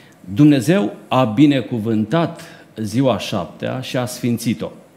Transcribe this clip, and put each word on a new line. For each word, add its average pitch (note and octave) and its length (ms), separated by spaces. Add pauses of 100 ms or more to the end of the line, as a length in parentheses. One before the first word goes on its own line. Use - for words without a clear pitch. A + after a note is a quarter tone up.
(340)
Dumnezeu D3 640 (120)
a B2+ 160
binecuvântat A#2+ 1160 (340)
ziua A2 420
șaptea A2+ 640
și C3 160
a B2 80
sfințit-o, A#2 680 (260)